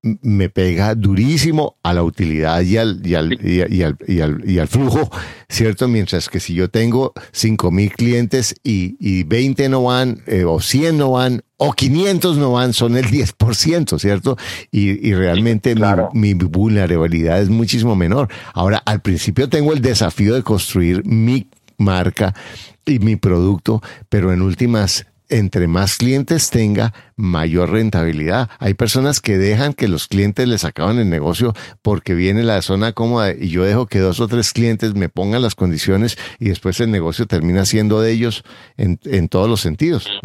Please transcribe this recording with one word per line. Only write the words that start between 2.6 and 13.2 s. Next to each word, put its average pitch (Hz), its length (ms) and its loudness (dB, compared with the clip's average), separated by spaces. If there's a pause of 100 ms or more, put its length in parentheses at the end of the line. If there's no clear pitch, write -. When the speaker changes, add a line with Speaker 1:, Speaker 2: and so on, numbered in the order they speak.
Speaker 1:
y 92 160 2
al, 110 280 -2
y 85 80 0
al, 80 160 0
Speaker 2:
Sí. - 120 -2
Speaker 1:
y 90 180 2
a-, 87 80 0
y 90 140 0
al, 76 140 0 (120)
y 87 120 2
al, 78 300 -2
y 90 80 2
al 78 100 0
flujo, 131 420 0 (380)
¿cierto? 113 400 0
Mientras 110 400 0
que 87 120 -4
si 85 140 -8
yo 90 160 0
tengo 117 420 0 (200)
cinco 107 380 0
mil 98 220 2
clientes 120 640 0 (100)
y, 95 360 -2
y 95 240 0
veinte 131 440 0
no 131 160 2
van, 123 420 0
eh, 92 180 2
o 82 160 2
cien 156 380 0
no 135 140 2
van, 127 300 0 (140)
o 143 160 0
quinientos 175 640 2
no 139 160 2
van, 123 200 2
son 120 240 2
el 127 140 0
diez 123 220 0